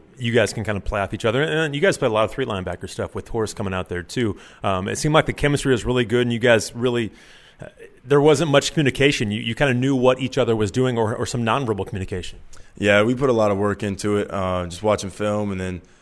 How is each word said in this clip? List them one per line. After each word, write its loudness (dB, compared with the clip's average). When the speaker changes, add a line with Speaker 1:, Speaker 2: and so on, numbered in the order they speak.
Speaker 1:
you -4
guys 4
can -6
kinda -4
play -4
off -4
each -4
other. 0
And -2
you -4
guys 2
play 0
a -2
lot 2
of -2
three -4
linebacker -6
stuff -8
with -10
Horace -4
coming -6
out -6
there -6
too. -4
Um, -2
it -4
seemed 0
like 4
the -2
chemistry 0
was 0
really 0
good, 2
and 0
you -2
guys 4
really, -2
uh, -16
there 4
wasn't 4
much 4
communication. 2
You, -2
you -4
kinda 2
knew 2
what 4
each -4
other 2
was 0
doing 0
or, 0
or -4
some -4
nonverbal 0
communication. -8
Speaker 2:
Yeah, 6
we 2
put 0
a 4
lot 4
of 0
work 0
into -2
it, -2
uh, -2
just -12
watching 0
film, -2
and -6
then -6